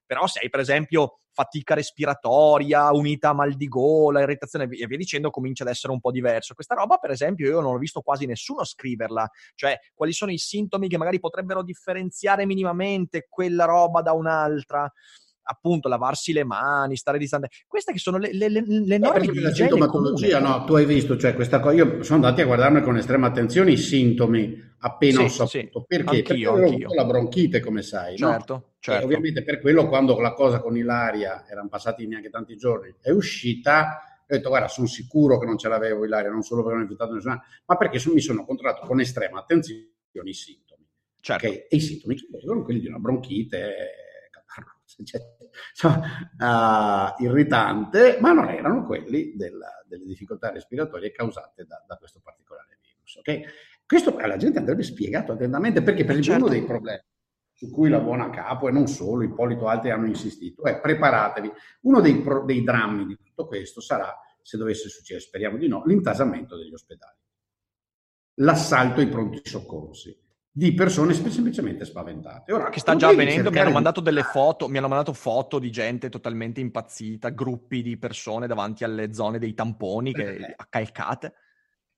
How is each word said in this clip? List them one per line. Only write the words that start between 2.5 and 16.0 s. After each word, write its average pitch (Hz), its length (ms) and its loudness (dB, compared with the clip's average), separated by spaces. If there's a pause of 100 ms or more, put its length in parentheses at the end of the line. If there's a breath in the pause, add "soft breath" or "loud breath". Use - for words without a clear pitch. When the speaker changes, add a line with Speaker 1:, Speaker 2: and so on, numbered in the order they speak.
Speaker 1:
unita 147 380 2
a 147 40 4
mal 143 200 0
di 139 140 -6
gola, 143 540 4
irritazione 143 440 -2
e - 40 -6
vi-, 120 100 -12
e 117 80 -8
via 131 100 -6
dicendo, 156 320 -4
comincia 131 340 -6
ad 123 60 -4
essere 131 240 -6
un 127 60 -4
po' 123 100 -2
diverso. 123 460 -2
Questa - 180 -8
roba 330 240 2
per 359 140 -6
esempio 147 360 -2
io 156 140 2
non 127 140 -2
ho - 20 -4
visto 147 240 -8
quasi 139 240 -2
nessuno 254 380 -8
scriverla, 113 680 -6 (240 soft breath)
cioè 139 240 -2 (160 soft breath)
quali 160 200 -4
sono 202 180 -4
i 165 80 -6
sintomi 196 480 -6
che 175 100 -2
magari 175 220 -2
potrebbero 185 420 -6
differenziare 185 840 -4
minimamente 185 840 -2
quella 175 360 0
roba 170 360 4
da 160 120 2
un'altra. 151 800 -2 (580 soft breath)
Appunto, 165 380 -2
lavarsi 127 460 -2